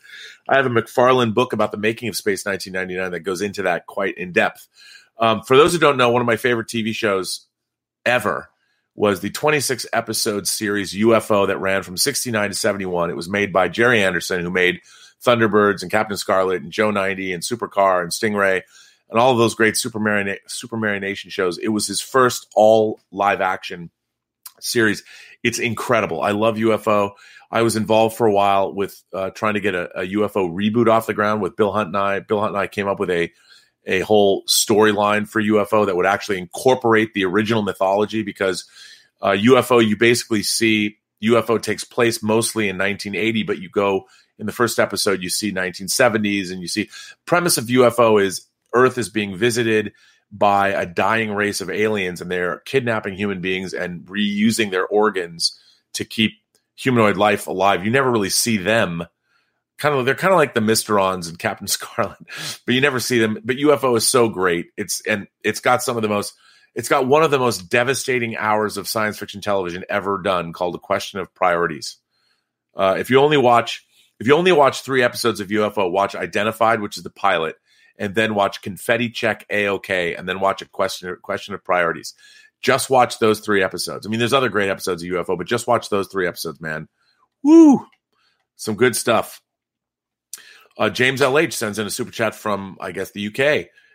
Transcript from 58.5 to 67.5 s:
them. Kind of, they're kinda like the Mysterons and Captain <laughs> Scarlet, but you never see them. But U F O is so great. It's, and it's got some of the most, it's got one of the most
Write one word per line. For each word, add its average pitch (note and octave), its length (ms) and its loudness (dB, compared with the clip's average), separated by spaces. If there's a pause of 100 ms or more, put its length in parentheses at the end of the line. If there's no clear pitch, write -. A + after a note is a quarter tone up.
them. F2+ 480 0 (720)
Kind D3 180 0
of, B2+ 100 0
they're C3 100 0
kinda F#3 200 2
like D3+ 180 2
the A#2 60 -2
Mysterons G2 680 0
and E2+ 120 -14
Captain G2 280 -6
<laughs> - 80 -2
Scarlet, - 420 -6 (480)
but A#2+ 100 0
you B2+ 60 2
never C3+ 180 2
see A#2+ 200 0
them. G#2+ 240 0
But B2+ 140 -4
U C#3+ 160 4
F C3+ 100 0
O B2 120 2
is A2 120 0
so A#2 220 4
great. F2 380 0 (100)
It's, - 300 -8
and G2+ 200 -2 (160)
it's G#2 160 -2
got B2 240 2
some A#2+ 140 -4
of A2 60 -2
the G#2+ 40 2
most, G#2 260 -2 (420)
it's A#2 120 -8
got C#3+ 200 2
one D3 160 4
of D#3 80 2
the C#3 80 2
most G2 300 -2